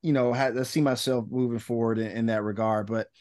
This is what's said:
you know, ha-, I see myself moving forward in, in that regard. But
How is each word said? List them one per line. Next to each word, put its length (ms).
you 120
know, 200
ha-, 240
I 60
see 180
myself 480
moving 300
forward 400
in, 100
in 180
that 180
regard. 420
But 220